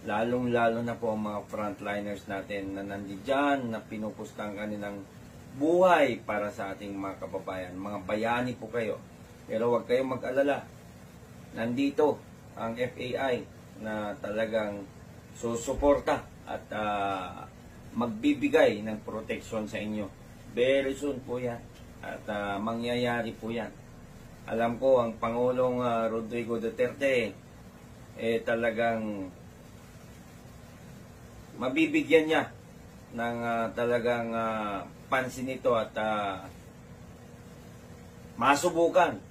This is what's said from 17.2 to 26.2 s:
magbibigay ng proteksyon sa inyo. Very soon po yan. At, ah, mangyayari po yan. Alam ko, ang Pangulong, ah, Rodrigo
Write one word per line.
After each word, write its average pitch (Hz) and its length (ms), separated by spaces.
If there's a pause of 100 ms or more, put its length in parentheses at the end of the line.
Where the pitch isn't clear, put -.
magbibigay 120 880
ng 110 240
proteksyon 110 640
sa 110 80
inyo. 107 320 (480)
Very 135 400
soon 135 240
po 120 160
yan. 120 240 (400)
At, - 240
ah, 101 320
mangyayari 117 800
po 113 160
yan. 110 160 (760)
Alam 113 320
ko, 127 240
ang 113 160
Pangulong, 123 640
ah, 117 240
Rodrigo 113 560